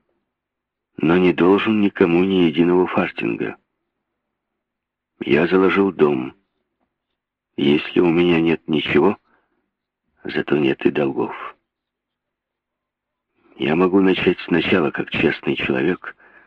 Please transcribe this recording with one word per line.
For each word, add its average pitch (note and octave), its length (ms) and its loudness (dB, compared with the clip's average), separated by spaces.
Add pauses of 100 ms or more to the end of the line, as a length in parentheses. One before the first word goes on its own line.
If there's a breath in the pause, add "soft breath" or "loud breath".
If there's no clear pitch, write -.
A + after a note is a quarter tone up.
(960)
но E2 200 2
не F2+ 140 4
должен G2 480 2
никому F#2 440 2
ни F#2+ 240 2
единого E2+ 400 2
фартинга. A1+ 680 -6 (1600)
Я D2+ 280 0
заложил F#2+ 440 2
дом. C#2+ 440 0 (1200)
Если D2 440 0
у F2 100 4
меня E2+ 320 2
нет E2 260 -2
ничего, D2 500 0 (1040)
зато - 340 -4
нет C2+ 280 -2
и C#2+ 60 0
долгов. C2+ 640 -6 (2000)
Я C#2 200 -2
могу F#2 260 2
начать F#2+ 400 0
сначала E2 500 -2
как - 180 -8
честный - 460 -4
человек, C#2+ 600 -4 (320 soft breath)